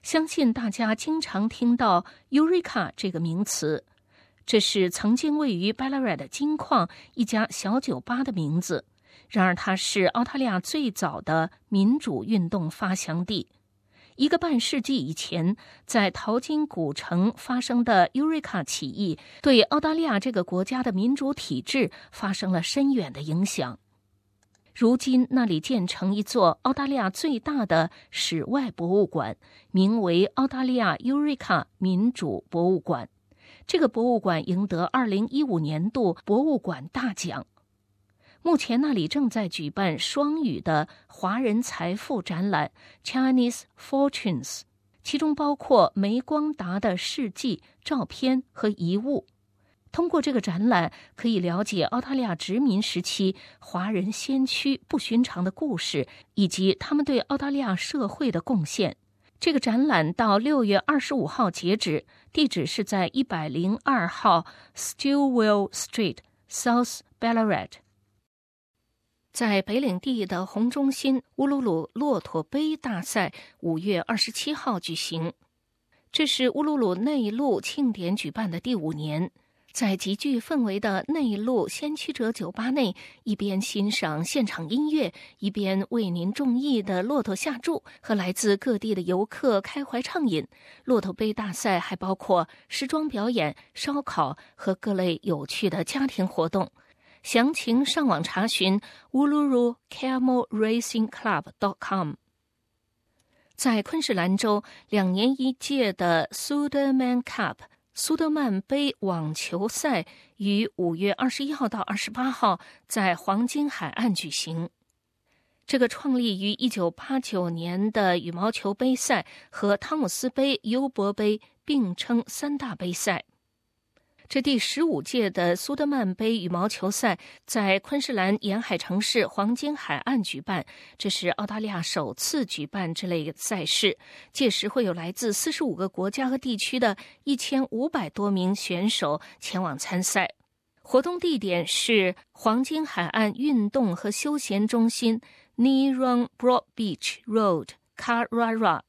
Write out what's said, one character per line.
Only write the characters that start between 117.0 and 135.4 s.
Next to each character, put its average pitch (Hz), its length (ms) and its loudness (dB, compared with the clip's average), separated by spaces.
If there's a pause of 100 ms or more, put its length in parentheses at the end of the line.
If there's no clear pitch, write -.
九 180 280 -2
年 175 400 -2
的 190 280 2
羽 165 160 -6
毛 196 180 -2
球 202 220 -4
杯 254 200 0
赛 240 320 0 (240)
和 202 280 0
汤 - 200 -6
姆 247 120 0
斯 - 200 -4
杯、 269 340 0
尤 254 260 0
伯 202 240 -2
杯 214 260 0 (240)
并 226 320 0
称 233 320 0
三 294 300 -6
大 240 180 -6
杯 180 160 -6
赛。 175 320 -4 (1080)
这 269 120 0
第 269 160 2
十 - 240 -2
五 302 180 2
届 208 300 0
的 175 260 2
苏 285 200 -6
德 294 100 0
曼 247 300 0
杯 220 240 0
羽 175 100 -4
毛 180 180 0
球 190 220 -2
赛 202 300 0 (260)
在 196 320 2
昆 285 240 -2
士 277 120 -6
兰 196 280 2
沿 202 180 -2
海 214 180 -4
城 185 220 -2
市 - 280 2
黄 208 260 0
金 294 220 -4
海 147 220 -4
岸 240 260 0
举 - 180 -8
办， 180 240 -4 (320)
这 - 100 -4
是 185 220 -2
澳 208 160 -2
大 208 140 -6
利 214 80 -4
亚 190 160 -4
首 143 320 -4
次 - 280 -2
举 156 220 -6
办 175 300 -4
这 - 100 -8
类 165 300 -2
赛 190 280 -4
事。 - 320 2 (360)
届 254 180 2
时 - 180 -2
会 233 180 0
有 180 80 0
来 170 180 -6
自 226 200 -2
四 311 200 -2